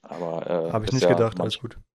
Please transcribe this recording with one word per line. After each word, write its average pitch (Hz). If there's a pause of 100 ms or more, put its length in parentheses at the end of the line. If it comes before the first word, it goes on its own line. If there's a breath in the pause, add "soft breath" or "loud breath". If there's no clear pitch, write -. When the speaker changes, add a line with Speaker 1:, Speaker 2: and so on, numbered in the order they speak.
Speaker 1:
Aber, 82
äh, 85
Speaker 2:
Hab 110
ich 107
Speaker 1:
ist 123
Speaker 2:
nicht 131
Speaker 1:
ja 87
Speaker 2:
gedacht, 113
Speaker 1:
manch-, -
Speaker 2:
alles -
gut. - (160)